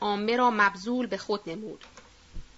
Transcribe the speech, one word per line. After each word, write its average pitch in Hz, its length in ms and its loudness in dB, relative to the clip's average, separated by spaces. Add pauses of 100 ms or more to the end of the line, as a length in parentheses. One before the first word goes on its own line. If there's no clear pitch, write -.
عامه 208 360 0
را 247 120 6
مبذول 208 580 0
به 196 100 -4
خود 202 320 -4
نمود، 196 360 -10 (720)